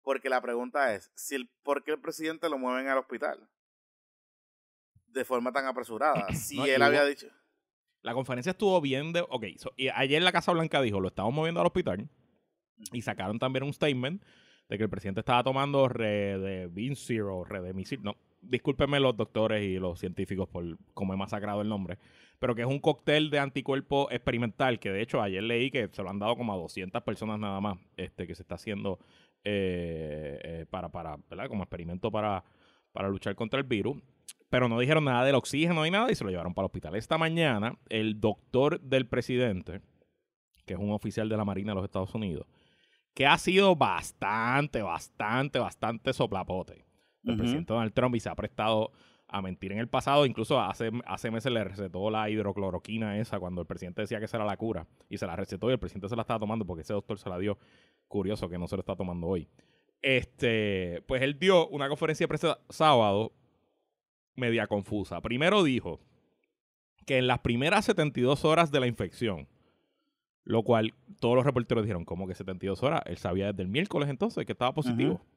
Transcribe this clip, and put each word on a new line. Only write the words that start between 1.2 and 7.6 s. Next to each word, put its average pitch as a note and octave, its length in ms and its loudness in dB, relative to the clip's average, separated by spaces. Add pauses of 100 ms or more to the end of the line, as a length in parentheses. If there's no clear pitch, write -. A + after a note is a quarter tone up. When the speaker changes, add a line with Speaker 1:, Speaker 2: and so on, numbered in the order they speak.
Speaker 1:
el, B2+ 160 -6 (120)
¿por C#3 220 0
qué D3+ 60 -6
el D3+ 100 -2
presidente D#3+ 480 -6
lo D3 80 -2
mueven C3 320 -2
al C3+ 80 2
hospital A2 540 -6 (1600)
de B2+ 180 -4
forma B2 260 0
tan C3+ 140 -2
apresurada? B2 600 0
Speaker 2:
<clears throat> - 60 -4
Speaker 1:
Si C#3+ 220 -8
Speaker 2:
No, C3+ 80 -2
Speaker 1:
él C3+ 160 4
Speaker 2:
y C#3 40 8
Speaker 1:
había D3 160 6
Speaker 2:
hubo, C#3+ 80 6
Speaker 1:
dicho - 180 -6 (760)